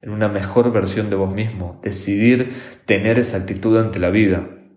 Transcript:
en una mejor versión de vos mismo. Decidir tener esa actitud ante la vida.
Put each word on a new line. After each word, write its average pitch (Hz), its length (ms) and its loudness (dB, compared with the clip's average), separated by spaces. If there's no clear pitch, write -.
en 104 100 -12
una 107 180 -2
mejor 101 420 0
versión 104 380 -2
de 98 60 0
vos 95 180 -2
mismo. 98 480 -6
Decidir 117 720 0
tener 110 340 2
esa 113 180 -2
actitud 95 400 0
ante 98 220 0
la 87 100 2
vida. 95 380 2